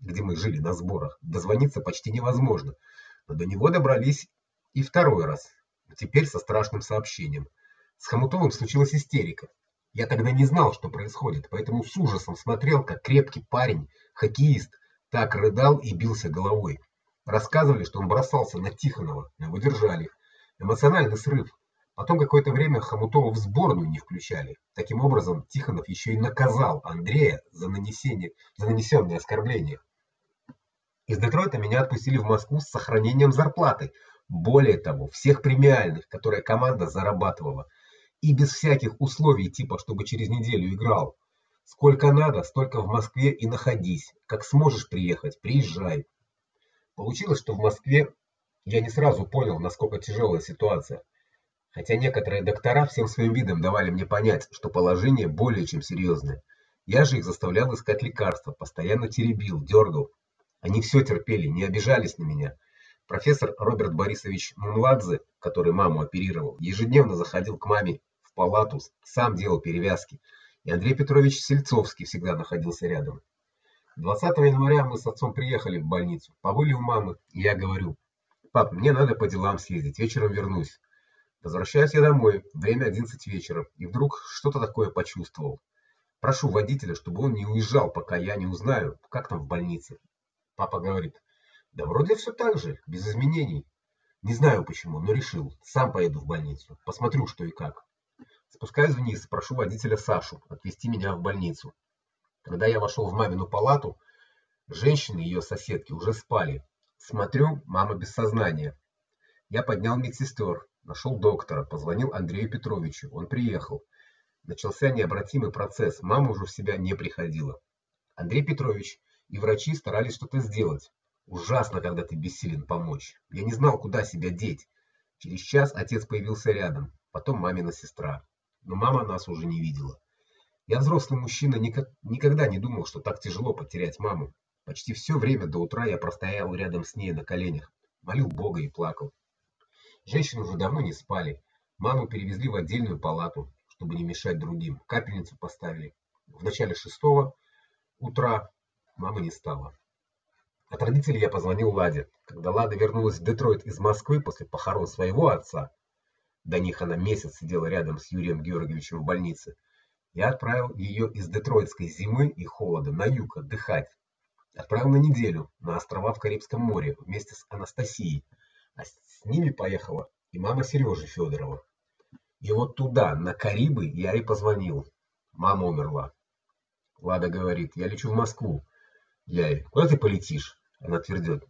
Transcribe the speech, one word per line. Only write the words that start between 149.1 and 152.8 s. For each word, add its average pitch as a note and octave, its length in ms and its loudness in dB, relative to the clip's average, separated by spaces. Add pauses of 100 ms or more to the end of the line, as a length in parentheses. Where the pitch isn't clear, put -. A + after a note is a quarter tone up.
не E2 80 -6
стало. C#2 460 -12 (960)
От - 120 -6
родителей C3 360 2
я G#2 100 4
позвонил G2 420 0
Ладе. F2 380 0 (160)
Когда E2+ 260 -6
Лада G#2+ 240 0
вернулась G#2+ 440 0